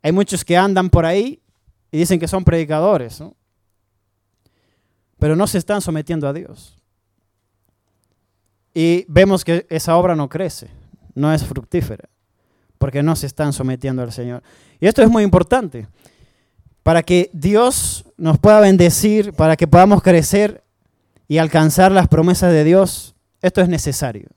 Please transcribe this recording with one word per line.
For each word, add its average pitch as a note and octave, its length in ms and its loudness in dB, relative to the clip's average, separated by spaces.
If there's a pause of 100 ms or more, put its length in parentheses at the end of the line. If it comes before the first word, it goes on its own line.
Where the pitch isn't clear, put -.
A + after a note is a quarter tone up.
Hay D#3 100 -2
muchos F#3+ 320 -2
que E3+ 120 -2
andan F#3 340 0
por E3+ 140 4
ahí G3+ 360 -4 (500)
y D3+ 80 -6
dicen F3 200 0
que E3+ 100 -6
son F#2+ 160 -6
predicadores, D#3 760 -2
¿no? - 140 -20 (1800)
Pero D#3 180 0
no F#3+ 100 0
se F#3+ 120 -4
están G3+ 220 -4
sometiendo D#3 480 -8
a C#3 40 -6
Dios. - 440 -18 (2000)
Y E3+ 340 -2
vemos F#3 360 0
que E3+ 260 -4
esa D#3+ 260 -2
obra F3 200 0
no C#3+ 120 -6
crece, E3+ 400 -10 (460)
no D3 180 -2
es D#3 120 -2
fructífera, - 640 -10 (680)
porque C#3 260 -4
no D#3+ 120 -2
se D3 120 -8
están C#3+ 260 -6
sometiendo C3 500 -8
al A#2 100 -10
Señor. A#2+ 300 -12 (380)
Y E3 60 0
esto A3+ 160 2
es A3+ 60 6
muy A3+ 140 2
importante, F3+ 640 -2 (960)
para E3 200 2
que F3+ 300 0
Dios G#3 720 -2 (120)
nos D#3+ 220 0
pueda G#3+ 220 6
bendecir, G3+ 720 2
para D#3+ 240 0
que E3 120 -2
podamos F#3 340 6
crecer F#3+ 640 0 (640)
y D3+ 100 0
alcanzar D#3+ 540 2
las F#3 160 2
promesas F3 440 2
de D3+ 120 2
Dios. F3+ 500 0 (260)
Esto F#3 220 0
es F3+ 60 2
necesario. C3+ 680 -6